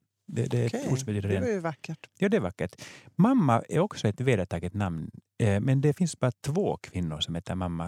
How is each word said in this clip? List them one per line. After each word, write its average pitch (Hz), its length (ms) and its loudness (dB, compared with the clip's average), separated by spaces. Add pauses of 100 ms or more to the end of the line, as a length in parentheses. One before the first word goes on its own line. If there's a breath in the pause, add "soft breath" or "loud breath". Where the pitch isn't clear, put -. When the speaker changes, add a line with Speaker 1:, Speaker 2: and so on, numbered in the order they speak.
(320)
Speaker 1:
Det, 120 140 -2
det 123 120 -2
är 120 80 0
ett 117 80 -2
Speaker 2:
Okej, 277 180 -4
Speaker 1:
ord 131 60 0
som 131 80 -8
betyder 101 220 -2
Speaker 2:
det 101 60 2
Speaker 1:
ren. 95 80 0
Speaker 2:
var 247 80 0
ju 202 100 0
vackert. 160 460 -8 (120)
Speaker 1:
Ja, 196 100 2
det 208 80 4
är 175 40 4
vackert. 90 420 -4 (340 loud breath)
Mamma 180 520 6
är 143 100 0
också 175 300 0
ett 101 120 -2
vedertaget 92 540 0
namn, 87 360 -2 (280)
eh, 101 220 2
men 135 200 2
det 147 140 4
finns - 260 -2
bara 127 120 2
två 143 440 -2
kvinnor 78 440 -6
som - 140 -4
heter 85 200 -6
mamma, 87 340 -4